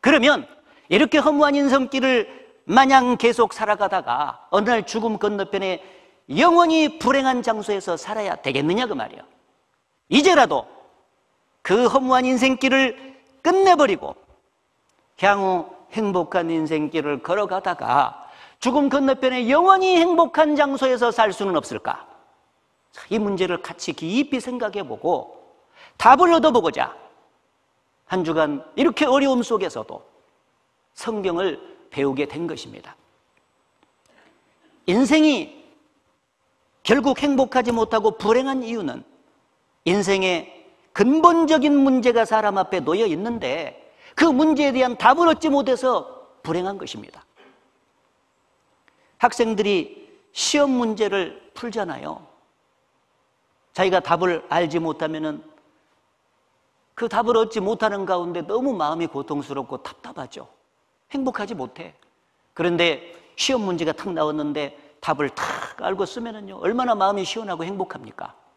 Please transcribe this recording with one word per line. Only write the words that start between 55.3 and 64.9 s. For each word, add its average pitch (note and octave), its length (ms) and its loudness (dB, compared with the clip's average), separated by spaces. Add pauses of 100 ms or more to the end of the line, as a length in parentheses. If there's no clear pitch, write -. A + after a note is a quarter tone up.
그 A#3 160 -6
답을 A3+ 280 0
얻지 A3+ 220 0
못하는 G3+ 460 -2
가운데 F3 360 -4
너무 B3 320 -4
마음이 E3 340 -4
고통스럽고 C#3 760 -8
답답하죠. - 640 -18 (640)
행복하지 B3 440 -6
못해. B2+ 380 -14 (600)
그런데 E3+ 600 0 (220)
시험 C4 260 -2
문제가 E3+ 300 -4
탁 F#3 200 -8
나왔는데 D3+ 920 -6